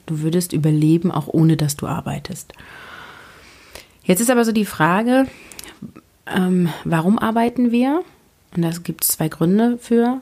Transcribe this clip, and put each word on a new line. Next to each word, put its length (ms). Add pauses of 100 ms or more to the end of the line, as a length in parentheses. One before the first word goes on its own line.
Du 140
würdest 320
überleben, 580
auch 160
ohne 280
dass 220
du 80
arbeitest. 680 (1500)
Jetzt 180
ist 80
aber 160
so 60
die 140
Frage, 600 (1040)
ähm, 420 (160)
warum 340
arbeiten 520
wir? 320 (520)
Und 80
da 80 (100)
gibt's 280
zwei 200
Gründe 500
für 420